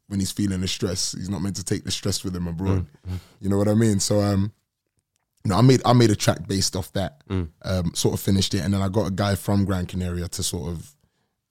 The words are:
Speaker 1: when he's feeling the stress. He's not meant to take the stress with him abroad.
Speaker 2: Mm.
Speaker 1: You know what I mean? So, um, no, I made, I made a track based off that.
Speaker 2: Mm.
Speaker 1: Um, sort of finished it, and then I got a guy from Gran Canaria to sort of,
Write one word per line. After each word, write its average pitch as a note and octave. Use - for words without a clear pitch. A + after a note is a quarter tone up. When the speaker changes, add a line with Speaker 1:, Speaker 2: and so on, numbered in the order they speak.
Speaker 1:
when G2+
he's -
feeling F#2+
the F#2+
stress. -
He's -
not F#2+
meant G2
to G2
take -
the F#2
stress -
with F#2+
him F2
abroad. F#2
Speaker 2:
Mm. F2+
Speaker 1:
You G2
know G2
what G2+
I G#2+
mean? A2
So, G#2
um, G2+
no, F2+
I G#2+
made, B2+
I A#2+
made A#2+
a G#2
track -
based G2
off F2+
that. -
Speaker 2:
Mm. F2+
Speaker 1:
Um, F2+
sort -
of G2
finished G2
it, G2
and F#2+
then G2
I G2
got F#2+
a F#2+
guy G2+
from G2+
Gran F2+
Canaria F2
to -
sort E2+
of, -